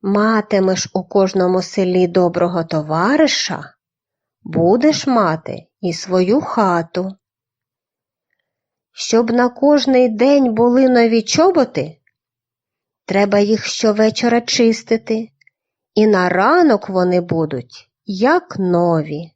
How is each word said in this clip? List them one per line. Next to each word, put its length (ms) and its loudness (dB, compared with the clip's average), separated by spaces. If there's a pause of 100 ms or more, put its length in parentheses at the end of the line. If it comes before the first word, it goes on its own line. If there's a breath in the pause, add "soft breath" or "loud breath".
Матимеш 920 0
у 100 -4
кожному 580 0
селі 440 0
доброго 580 0
товариша, 1080 -2 (680)
будеш 640 0
мати 600 -2 (140)
і 120 -4
свою 480 -2
хату. 760 -4 (1800)
Щоб 380 -2
на 180 0
кожний 600 2
день 460 2
були 340 2
нові 340 2
чоботи, 800 0 (1040)
треба 320 0
їх 280 0
щовечора 760 0
чистити, 880 -2 (680)
і 120 4
на 220 2
ранок 600 2
вони 320 0
будуть, 720 -6 (140)
як 540 -2
нові. 760 -2